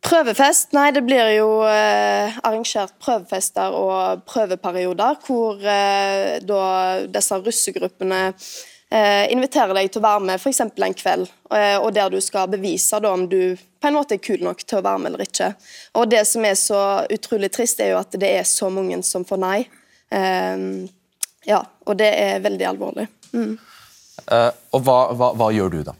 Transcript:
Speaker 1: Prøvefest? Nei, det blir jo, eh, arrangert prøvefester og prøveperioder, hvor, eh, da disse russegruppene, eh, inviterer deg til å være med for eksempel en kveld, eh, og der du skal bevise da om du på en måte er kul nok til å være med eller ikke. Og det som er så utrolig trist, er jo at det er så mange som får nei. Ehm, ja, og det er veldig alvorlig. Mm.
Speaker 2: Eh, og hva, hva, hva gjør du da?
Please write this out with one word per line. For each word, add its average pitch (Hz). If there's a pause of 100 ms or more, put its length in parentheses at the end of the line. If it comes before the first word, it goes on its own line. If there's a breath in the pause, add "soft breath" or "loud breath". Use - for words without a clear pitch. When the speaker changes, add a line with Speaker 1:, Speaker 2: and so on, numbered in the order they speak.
Speaker 1:
Prøvefest? 285
Nei, 285
det 285
blir 240
jo, 214 (200)
eh, 208 (160)
arrangert 220 (100)
prøvefester 190
og 190
prøveperioder, 185
hvor, 226
eh, 196
da 190
disse 196
russegruppene, 190 (680 loud breath)
eh, 208
inviterer 254
deg 196
til 220
å 214
være 208
med 185
for -
eksempel 214
en 190
kveld, 180 (220)
eh, 208
og 214
der 196
du 190
skal 190
bevise 190
da 214
om 185
du 185 (240)
på 294
en 294
måte 294
er 196
kul 190
nok 180
til 208
å 180
være 196
med 170
eller 196
ikke. 190 (420 loud breath)
Og 233
det 214
som 226
er 196
så 196
utrolig 202
trist, -
er 196
jo 185
at 185
det 190 (160)
er 180
så -
mange 185
som 180
får 196
nei. 190 (440 soft breath)
Ehm, 190 (560)
ja, 208 (240)
og 202
det 214
er 196
veldig 190
alvorlig. 196 (260)
Mm. 220 (720 loud breath)
Speaker 2:
Eh, 117 (220)
og 135
hva, 127 (160)
hva, 123
hva 110
gjør 95
du 80
da? 73